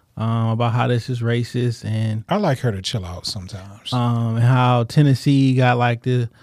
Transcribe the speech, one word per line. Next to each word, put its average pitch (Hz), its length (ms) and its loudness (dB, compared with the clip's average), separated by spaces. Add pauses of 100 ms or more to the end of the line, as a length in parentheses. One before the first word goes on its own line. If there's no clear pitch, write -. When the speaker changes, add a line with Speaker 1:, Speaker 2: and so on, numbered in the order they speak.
(160)
Speaker 1:
um, 113 340 0
about 113 220 0
how 120 140 2
this 123 240 0
is 120 120 -4
racist 120 600 -2
and 110 440 -2
Speaker 2:
I 185 80 0
like 185 240 0
her 123 100 0
to 98 120 -6
chill - 220 -6
out 87 220 -12
sometimes. 95 640 -12
Speaker 1:
um, 117 440 0
and 117 80 2
how 123 400 4
Tennessee 135 720 2
got, 123 220 4
like, 120 260 0
the, 123 280 0 (120)